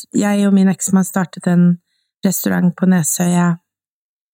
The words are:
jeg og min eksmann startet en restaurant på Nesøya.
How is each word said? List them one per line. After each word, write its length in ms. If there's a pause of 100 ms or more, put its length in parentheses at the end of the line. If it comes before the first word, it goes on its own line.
(140)
jeg 340
og 80
min 160
eksmann 340
startet 460
en 140 (580)
restaurant 500
på 140
Nesøya. 600 (840)